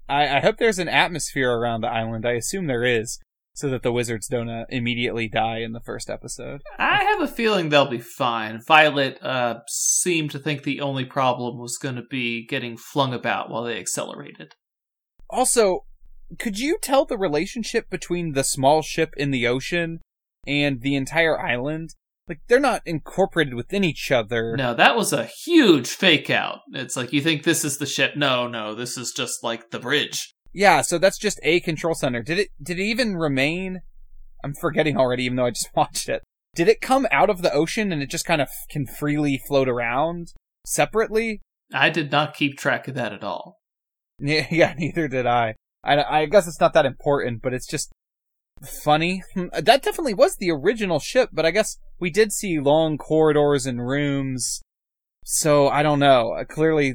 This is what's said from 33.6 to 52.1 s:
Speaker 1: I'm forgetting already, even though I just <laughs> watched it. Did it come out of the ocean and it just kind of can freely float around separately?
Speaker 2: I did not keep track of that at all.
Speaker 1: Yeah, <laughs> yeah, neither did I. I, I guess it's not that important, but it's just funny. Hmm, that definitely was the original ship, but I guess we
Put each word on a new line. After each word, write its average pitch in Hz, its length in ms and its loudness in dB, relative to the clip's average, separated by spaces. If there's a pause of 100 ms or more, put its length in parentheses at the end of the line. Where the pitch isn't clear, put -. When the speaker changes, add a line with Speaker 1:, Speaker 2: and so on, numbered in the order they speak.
Speaker 1:
I'm 139 160 -6
forgetting 151 380 0
already, 127 280 2
even 123 120 -2
though 127 80 2
I 123 60 2
just - 200 -6
<laughs> - 60 -20
watched - 320 0
it. 127 140 -4 (320)
Did 170 120 2
it 220 140 6
come 262 320 2
out 151 160 6
of 185 140 -2
the 160 100 2
ocean 185 400 0
and 147 100 -2
it 135 60 -6
just - 160 -6
kind 165 160 2
of 131 80 -2 (220)
can 143 160 -4
freely 147 600 0
float 135 220 2
around 139 600 -2 (360)
separately? 220 760 0 (320)
Speaker 2:
I 139 160 4
did 156 200 -2
not 147 240 0
keep 139 220 -2
track 123 320 -2
of 131 60 -8
that 117 180 -4
at 98 100 -12
all. 101 360 -10 (600)
Speaker 1:
Yeah, 147 300 0
<laughs> - 20 -14
yeah, 165 280 4
neither 156 300 -2
did 123 180 -2
I. 117 300 2 (280)
I, 147 360 2
I 156 40 2
guess 180 240 4
it's - 120 -10
not 170 120 4
that 156 140 6
important, 123 560 0
but 127 100 -2
it's 123 140 -6
just - 260 -8 (720)
funny. 165 600 0 (120)
Hmm, 180 180 -4
that 220 300 4
definitely 311 320 -4
was 277 220 4
the 180 140 -2
original 175 500 0
ship, - 320 0
but 156 140 0
I 165 40 2
guess 202 280 0 (200)
we 180 120 -2